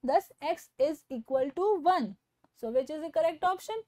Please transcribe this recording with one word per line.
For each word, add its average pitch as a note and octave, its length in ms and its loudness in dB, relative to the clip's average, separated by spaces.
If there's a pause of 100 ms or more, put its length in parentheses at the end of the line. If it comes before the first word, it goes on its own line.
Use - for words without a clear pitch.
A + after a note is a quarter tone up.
Thus C#4+ 280 2 (100)
x D#4+ 360 -4
is D4 320 0
equal C4 460 -2
to G4 260 2
one. D4 340 2 (440)
So A3 100 -8
which B3+ 200 0
is D#4 120 -8
the E4 80 -8
correct E4 340 0
option? F#4 320 -2 (120)